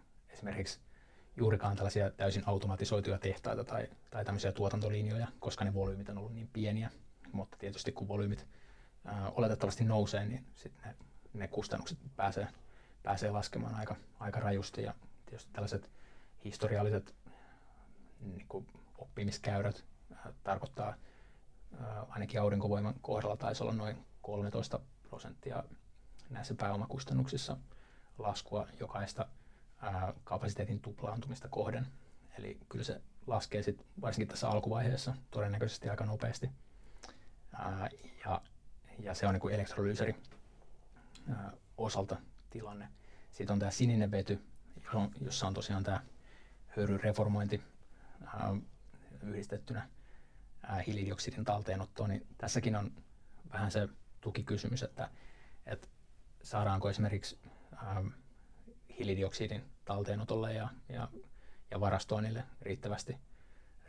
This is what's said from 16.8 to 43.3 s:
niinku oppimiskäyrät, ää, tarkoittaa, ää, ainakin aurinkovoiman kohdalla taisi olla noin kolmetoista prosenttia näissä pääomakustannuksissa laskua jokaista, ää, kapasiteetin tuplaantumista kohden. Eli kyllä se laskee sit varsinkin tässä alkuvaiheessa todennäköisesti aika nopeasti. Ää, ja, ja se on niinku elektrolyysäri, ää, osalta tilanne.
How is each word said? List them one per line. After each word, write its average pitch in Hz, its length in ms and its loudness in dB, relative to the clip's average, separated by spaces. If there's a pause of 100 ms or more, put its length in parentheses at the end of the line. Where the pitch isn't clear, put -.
niinku 95 460 -6 (320)
oppimiskäyrät, 101 880 0 (300)
ää, - 180 -10 (100)
tarkoittaa, - 520 0 (840)
ää, 110 300 -4
ainakin 107 320 0
aurinkovoiman 101 600 6
kohdalla 104 360 2
taisi - 260 0
olla 113 100 4
noin 107 320 -2 (160)
kolmetoista 104 580 0 (300)
prosenttia - 540 -6 (680)
näissä 117 260 -4
pääomakustannuksissa 127 1040 2 (600)
laskua 104 500 0 (120)
jokaista, - 480 -2 (540)
ää, 95 320 0 (100)
kapasiteetin 101 560 0
tuplaantumista 113 680 -4
kohden. - 380 2 (500)
Eli - 220 -6 (100)
kyllä 113 160 -2
se - 160 -4 (260)
laskee 107 360 2
sit - 220 0 (160)
varsinkin 110 260 2
tässä - 220 0
alkuvaiheessa 117 680 4 (160)
todennäköisesti 107 580 2
aika 104 160 2
nopeasti. 117 440 0 (1040)
Ää, 95 360 -2 (360)
ja, 92 160 0 (580)
ja 101 140 -4
se 101 140 2
on 98 60 8
niinku 95 160 2
elektrolyysäri, 104 680 2 (1120)
ää, 104 240 -2 (240)
osalta 101 400 2 (320)
tilanne. 104 380 -8 (440)